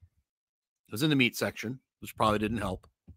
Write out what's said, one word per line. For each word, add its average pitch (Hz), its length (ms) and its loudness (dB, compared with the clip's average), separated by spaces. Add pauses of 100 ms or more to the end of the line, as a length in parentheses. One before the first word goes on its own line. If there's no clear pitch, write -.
(880)
I - 40 -14
was 113 120 -2
in 156 60 4
the 147 60 4
meat 123 200 4
section, 110 420 -4 (220)
which - 160 -14
probably 107 240 4
didn't 107 180 -2
help. 98 300 -6 (280)